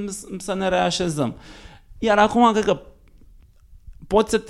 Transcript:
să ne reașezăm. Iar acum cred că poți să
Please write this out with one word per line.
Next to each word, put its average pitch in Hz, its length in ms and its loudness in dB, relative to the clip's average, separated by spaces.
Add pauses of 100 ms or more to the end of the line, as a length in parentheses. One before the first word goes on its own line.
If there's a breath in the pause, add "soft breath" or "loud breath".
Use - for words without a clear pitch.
(380)
să 190 160 -8
ne 190 140 -2
reașezăm. 175 680 -2 (640 loud breath)
Iar 214 200 2
acum 226 340 4
cred 214 120 0
că 175 160 0 (1300)
poți 214 240 2
să 214 200 0